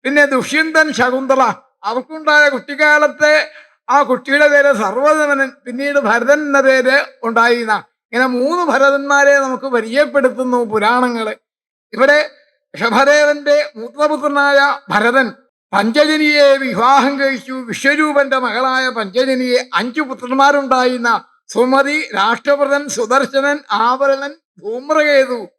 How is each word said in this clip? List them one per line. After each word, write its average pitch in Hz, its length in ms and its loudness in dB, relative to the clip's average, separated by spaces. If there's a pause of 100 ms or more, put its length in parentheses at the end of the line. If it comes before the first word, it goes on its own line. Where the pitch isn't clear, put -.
പിന്നെ 285 220 2
ദുഷ്യന്തൻ, 311 680 0
ശകുന്തള, 254 600 0 (300)
അവർക്കുണ്ടായ 294 640 0
കുട്ടിക്കാലത്തെ 302 1000 0 (380)
ആ 277 120 2
കുട്ടിയുടെ 269 460 0
പേര് 285 260 4
സർവ്വധമനൻ, 269 760 0 (140)
പിന്നീട് 277 340 -2
ഭരതൻ 233 340 0
എന്ന 285 280 0
പേര് 262 440 2 (180)
ഉണ്ടായിരുന്ന, 233 600 0 (280)
ഇങ്ങനെ 247 140 0
മൂന്ന് 285 460 -2
ഭരതന്മാരെ 277 680 2
നമുക്ക് 262 260 -4
പരിചയപ്പെടുത്തുന്നു 247 1000 -2
പുരാണങ്ങള്. 220 720 -2 (580)
ഇവിടെ 285 380 2 (460)
ഋഷഭദേവന്റെ 294 1000 2
മൂത്തപുത്രനായ 285 1000 0 (120)
ഭരതൻ 233 440 0 (400)
പഞ്ചജനിയെ 294 840 2
വിവാഹം 269 640 0
കഴിച്ചു. 262 340 -4
വിശ്വരൂപന്റെ 277 840 -2
മകളായ 254 520 -2
പഞ്ചജനിയെ, 247 840 -2
അഞ്ചു 240 280 -4
പുത്രന്മാരുണ്ടായിരുന്ന 254 1200 0 (240)
സുമതി, 269 680 0
രാഷ്ട്രപൃതൻ, 277 720 0
സുദർശനൻ, 269 680 -2 (120)
ആവരണൻ, 269 640 -2 (240)
ധൂമ്രകേതു. 262 880 -2 (120)